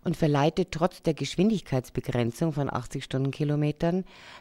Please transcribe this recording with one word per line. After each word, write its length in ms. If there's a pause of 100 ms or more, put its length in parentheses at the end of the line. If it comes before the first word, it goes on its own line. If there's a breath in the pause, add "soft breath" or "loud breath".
und 140
verleitet 520
trotz 300
der 140
Geschwindigkeitsbegrenzung 1400
von 180
achtzig 340
Stundenkilometern 1000 (360 loud breath)